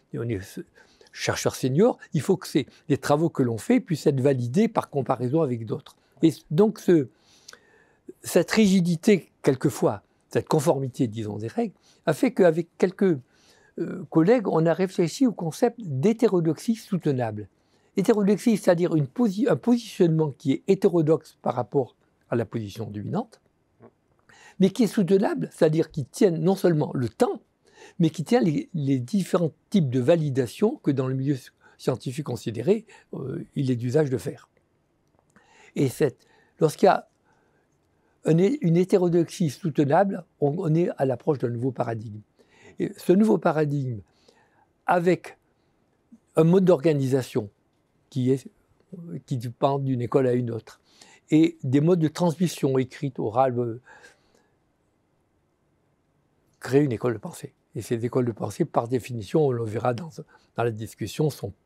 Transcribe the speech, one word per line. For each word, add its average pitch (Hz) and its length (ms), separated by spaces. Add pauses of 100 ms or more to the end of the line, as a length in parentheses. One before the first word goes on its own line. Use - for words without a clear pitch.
(160)
on 120 120
est 98 380 (460)
chercheur - 420
senior, 151 460 (140)
il 151 80
faut 190 140
que - 120
ces, 143 180 (240)
les 143 80
travaux 151 320
que 139 140
l'on 117 160
fait 247 200
puissent - 280
être 143 120
validés 131 480
par - 220
comparaison 131 540
avec 120 240
d'autres. - 280 (280)
Et 160 100 (160)
donc, 196 300
ce, 156 300 (1120)
cette 170 260
rigidité, 190 840 (120)
quelquefois, 135 580 (280)
cette - 180
conformité, 139 580
disons, 107 320
des 107 80
règles, 214 300 (320)
a 170 60
fait 247 200
qu'avec 170 360 (100)
quelques, 185 400 (600)
euh, - 320
collègues, 190 360
on 160 200
a 165 60
réfléchi 185 520
au 233 60
concept 185 500
d'hétérodoxie 180 920
soutenable. 123 720 (480)
Hétérodoxie, 202 600
c'est-à-dire 170 380
une 147 120
posi-, 226 420
un - 60
positionnement 175 720
qui 135 220
est - 160
hétérodoxe 170 720
par - 140
rapport 123 400 (340)
à 131 60
la 117 100
position 110 400
dominante, 107 560 (1200)
mais 185 100
qui 208 140
est 202 40
soutenable, 196 640
c'est-à-dire 160 380
qui 135 160
tient - 240
non 165 260
seulement 160 380
le 123 160
temps, 254 320 (560)
mais 160 140
qui 160 120
tient 240 180
les, 156 340
les 139 240
différents 175 520 (200)
types 160 180
de 127 100
validation 147 840
que 151 80
dans 131 160
le 131 80
milieu 135 200 (440)
scientifique 139 460
considéré, 120 600 (300)
euh, - 280 (120)
il 135 160
est 127 40
d'usage 127 360
de 123 80
faire. - 300 (1300)
Et 147 140
cette, - 380 (320)
lorsqu'il 160 260
y 190 40
a - 200 (1160)
un 156 120
hé-, 202 240
une 165 160
hétérodoxie 175 720
soutenable, 165 760 (140)
on, 143 200
on 160 160
est 175 220
à 139 80
l'approche 131 340
d'un 123 100
nouveau 120 220
paradigme. 113 500 (580)
Et - 180
ce - 160
nouveau 214 240
paradigme, 143 640 (880)
avec 175 500 (1000)
un 160 80
mode 180 220
d'organisation 135 840 (580)
qui 127 220
est, 135 180 (800)
qui 131 100
dépend 123 400
d'une 131 240
école 131 240
à 123 80
une 123 160
autre, - 320 (480)
et 160 340
des 139 180
modes 170 180
de 156 80
transmission 156 720
écrite, 131 400
orale, 120 400
euh, 117 220 (2750)
crée 135 240
une 139 80
école 117 220
de 107 60
pensée. - 340 (220)
Et 113 80
ces 117 220
écoles 123 200
de 120 60
pensée, 110 340
par 123 220
définition, 123 580
on 135 60
le 117 120
verra 113 300
dans, 160 160 (460)
dans 117 80
la 120 80
discussion, 110 580
sont - 240 (120)